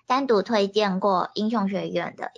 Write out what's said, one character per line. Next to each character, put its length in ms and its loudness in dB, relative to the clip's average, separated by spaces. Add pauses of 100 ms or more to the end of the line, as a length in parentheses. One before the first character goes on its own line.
单 200 0
独 140 4
推 260 2
荐 320 0
过 360 0
《英 160 -2
雄 180 0
学 220 -4
院》 260 -4
的， 220 -10